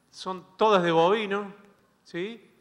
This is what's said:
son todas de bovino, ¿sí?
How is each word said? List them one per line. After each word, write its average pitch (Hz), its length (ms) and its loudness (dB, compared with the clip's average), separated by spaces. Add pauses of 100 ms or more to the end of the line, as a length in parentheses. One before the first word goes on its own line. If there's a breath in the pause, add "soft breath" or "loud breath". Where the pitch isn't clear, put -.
(100)
son 185 360 -14 (100)
todas 208 260 4
de 170 80 0
bovino, 196 640 0 (500)
¿sí? 208 440 -14 (120)